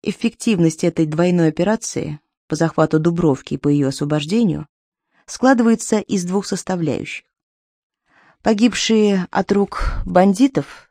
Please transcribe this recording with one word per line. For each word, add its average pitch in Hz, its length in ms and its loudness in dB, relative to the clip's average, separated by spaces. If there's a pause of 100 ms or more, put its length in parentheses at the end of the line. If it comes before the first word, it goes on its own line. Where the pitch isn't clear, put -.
Эффективность 196 800 0
этой 165 220 0
двойной 170 420 2
операции 160 720 -4 (280)
по 156 100 -6
захвату 160 420 0
Дубровки 165 540 0
и 139 40 -8
по 147 120 -2
ее 143 180 2
освобождению 151 800 -2 (580)
складывается 226 760 2
из 185 260 -4
двух 190 200 -4
составляющих. 175 760 -6 (1200)
Погибшие 208 880 2
от - 220 -2
рук - 400 0 (120)
бандитов 190 840 2